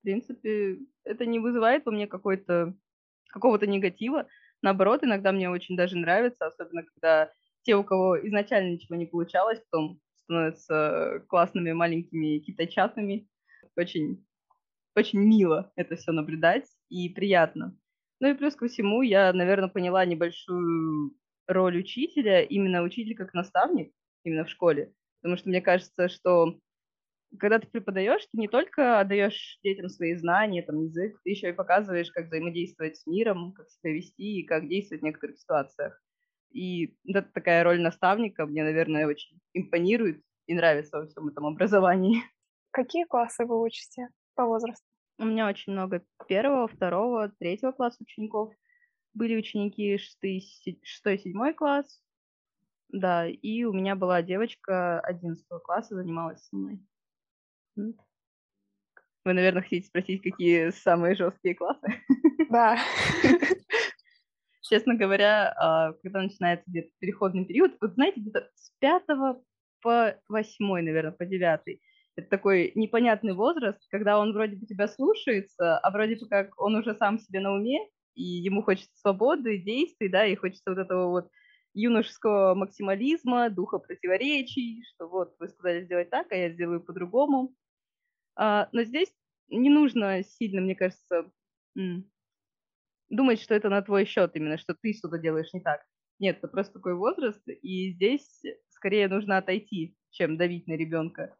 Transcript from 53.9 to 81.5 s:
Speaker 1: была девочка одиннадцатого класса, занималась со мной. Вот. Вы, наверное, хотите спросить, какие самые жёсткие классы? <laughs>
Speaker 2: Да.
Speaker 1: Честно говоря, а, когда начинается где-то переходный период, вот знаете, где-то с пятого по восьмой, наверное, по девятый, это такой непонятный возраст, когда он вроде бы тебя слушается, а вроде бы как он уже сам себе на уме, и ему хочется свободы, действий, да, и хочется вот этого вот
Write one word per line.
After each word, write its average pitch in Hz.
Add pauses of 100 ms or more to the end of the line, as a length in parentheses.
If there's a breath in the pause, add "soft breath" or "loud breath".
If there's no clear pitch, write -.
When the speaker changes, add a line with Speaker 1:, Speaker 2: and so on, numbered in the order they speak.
Speaker 1:
была 180
девочка 185
одиннадцатого 170
класса, 208
занималась 165
со 196
мной. 196 (960)
Вот. 214 (1300)
Вы, 185
наверное, 185
хотите 185
спросить, 185
какие 170
самые 175
жёсткие 180
классы? 202 (200)
<laughs> 277
Speaker 2:
Да. 233 (1800 loud breath)
Speaker 1:
Честно 226
говоря, 202
а, 160 (100)
когда 190
начинается 175
где-то 165 (120)
переходный 190
период, 277
вот 196
знаете, 277
где-то 208
с - (100)
пятого 269 (400)
по 233 (120)
восьмой, 202
наверное, 160
по 175
девятый, 180 (340)
это -
такой 196
непонятный 220
возраст, 233 (100)
когда 208
он 214
вроде 208
бы 214
тебя 208
слушается, 214
а -
вроде 214
бы 226
как 202
он 208
уже 220
сам 214
себе 190
на 196
уме, 240 (340)
и 160
ему 180
хочется -
свободы, 220
действий, 220
да, 190
и 190
хочется 190
вот 185
этого 185
вот 175 (440 soft breath)